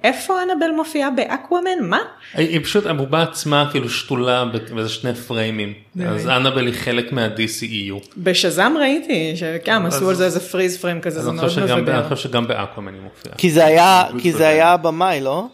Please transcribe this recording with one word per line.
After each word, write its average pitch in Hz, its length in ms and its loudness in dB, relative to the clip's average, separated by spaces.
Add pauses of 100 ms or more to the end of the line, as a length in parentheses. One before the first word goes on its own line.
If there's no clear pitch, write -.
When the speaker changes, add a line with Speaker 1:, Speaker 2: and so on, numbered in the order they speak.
Speaker 1:
איפה 311 380 0
אנאבל 330 340 0
מופיעה 302 340 -2
באקוואמן? 339 600 -2 (120)
מה? 190 160 0 (360)
Speaker 2:
היא, 160 140 2
היא 160 160 0
פשוט, 208 220 0
הבובה 143 360 0
עצמה 147 480 0
כאילו 139 200 -2
שתולה 123 540 0
ב-, 113 300 -6
באיזה 110 140 -4
שני 120 260 -6
פריימים. 110 580 -4 (220)
Speaker 1:
באמת? 180 180 -4
Speaker 2:
אז 107 160 -4
אנאבל 131 380 2
היא 120 80 -2
חלק 120 380 -4
מה-D 113 240 -2
C 113 340 -4
E 101 320 -6
U. - 140 -20
Speaker 1:
בשזם 185 640 2
ראיתי, 262 560 0
שגם 170 500 -2
Speaker 2:
אז 175 100 0
Speaker 1:
עשו 190 140 0
על 185 40 2
זה 180 100 2
איזה 175 160 0
פריז 180 360 -2
פריים 175 240 -4
כזה, 160 180 -6
Speaker 2:
אז - 60 -4
Speaker 1:
זה - 60 -2
Speaker 2:
אני - 80 -6
Speaker 1:
מאוד 170 100 0
Speaker 2:
חושב - 180 0
שגם 123 120 2
ב-, 120 40 0
Speaker 1:
מבדר. 127 180 0
Speaker 2:
אני - 80 -4
חושב 139 200 -4
שגם 120 200 0
באקוואמן 101 460 -6
היא 95 80 -16
מופיעה. - 360 -18
Speaker 3:
כי 180 120 4
זה 160 160 6
היה, 180 420 8
Speaker 4:
בגוד 123 140 -6
Speaker 3:
כי 170 100 2
זה 151 60 -2
Speaker 4:
פלייז. 156 160 6
Speaker 3:
היה 160 180 6
הבמאי, 165 480 0
לא? 139 340 -2